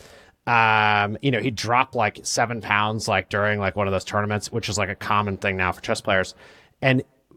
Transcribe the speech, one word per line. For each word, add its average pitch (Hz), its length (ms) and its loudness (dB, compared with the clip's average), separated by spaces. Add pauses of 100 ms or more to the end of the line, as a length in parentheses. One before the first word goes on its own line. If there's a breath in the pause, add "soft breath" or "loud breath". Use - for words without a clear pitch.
(460 soft breath)
Um, 107 760 4
you 139 80 2
know, 120 80 0
he'd 117 160 -4
drop, 120 400 0
like, 107 260 -2
seven 117 400 -2
pounds, 104 460 0
like, 98 220 0
during, 104 300 0
like, 95 160 -2
one 101 120 0
of 95 60 -2
those 92 120 -2
tournaments, 104 460 -2
which 113 180 -4
is, 98 80 -4
like, 98 120 -2
a 98 60 -6
common 104 420 0
thing 98 200 -2
now 92 140 0
for - 100 -8
chess 113 200 -4
players. 95 340 0 (480 soft breath)
And 131 180 2 (360)